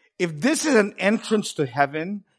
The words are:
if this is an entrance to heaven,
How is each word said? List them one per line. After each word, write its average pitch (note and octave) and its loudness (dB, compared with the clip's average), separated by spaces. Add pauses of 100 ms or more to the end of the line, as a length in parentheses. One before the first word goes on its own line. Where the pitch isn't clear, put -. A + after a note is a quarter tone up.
(180)
if E3 -4
this C#4+ 0
is C#4+ 4
an G#3 2
entrance G#3+ 0
to D3 0
heaven, D3 -2 (160)